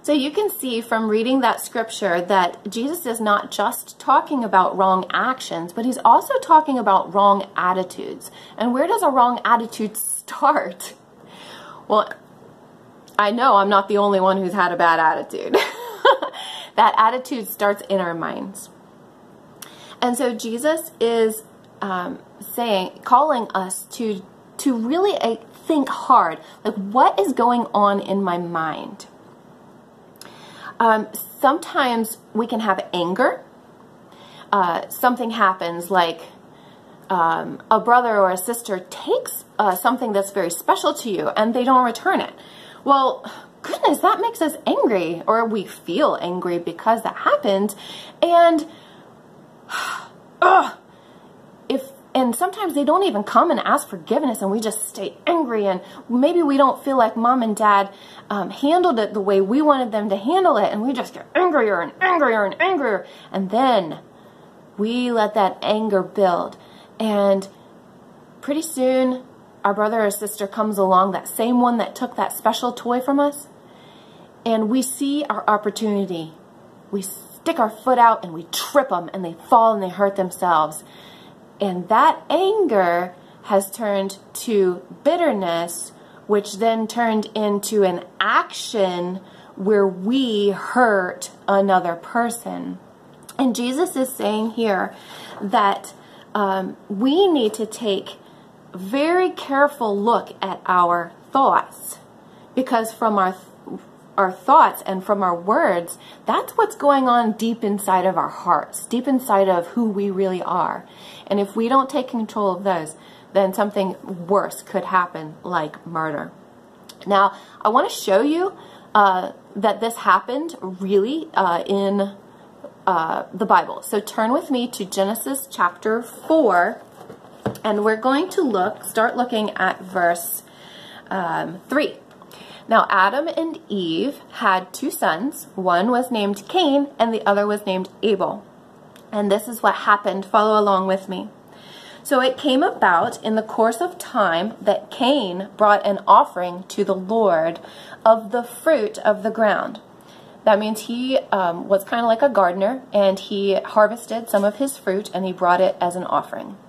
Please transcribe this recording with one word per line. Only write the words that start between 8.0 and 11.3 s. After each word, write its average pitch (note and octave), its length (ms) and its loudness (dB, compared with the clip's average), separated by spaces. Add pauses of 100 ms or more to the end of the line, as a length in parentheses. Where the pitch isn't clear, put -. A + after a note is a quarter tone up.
And A#3+ 160 0
where C#4 140 0
does G#4 140 2
a F4 80 4
wrong B3 340 4
attitude A3 540 -2
start? - 960 -4 (960)